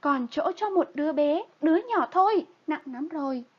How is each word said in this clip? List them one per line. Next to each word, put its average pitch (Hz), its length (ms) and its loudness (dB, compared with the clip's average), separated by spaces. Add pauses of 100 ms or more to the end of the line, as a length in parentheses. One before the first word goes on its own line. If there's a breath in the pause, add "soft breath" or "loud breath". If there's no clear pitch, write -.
Còn 277 300 0
chỗ 294 240 -2
cho 427 140 -2
một 381 240 2
đứa 294 180 -2
bé, 294 320 2 (180)
đứa 311 140 4
nhỏ 415 360 0
thôi, 381 340 4 (220)
nặng 302 180 -4
lắm 262 220 -8
rồi. 277 360 -6 (160)